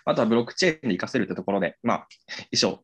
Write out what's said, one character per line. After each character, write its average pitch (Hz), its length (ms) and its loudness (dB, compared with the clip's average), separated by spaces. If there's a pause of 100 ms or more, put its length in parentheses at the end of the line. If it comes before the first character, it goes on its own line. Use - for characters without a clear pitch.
あ - 100 2
と 147 60 2
は 117 60 4
ブ 113 80 4
ロ 120 80 4
ッ - 20 -8
ク - 100 -12
チ - 120 0
ェ 170 80 4
ー 156 120 -12
ン 117 40 2
で 90 60 2
活 - 20 -8
か 110 100 -4
せ 127 100 -2
る 107 80 0
と - 60 -8
い - 20 -6
う - 20 -6
と 92 80 -8
こ 101 80 -2
ろ 101 80 0
で、 82 220 -2
ま 113 120 0
あ、 - 140 -6 (420)
遺 - 80 -2
書 101 260 2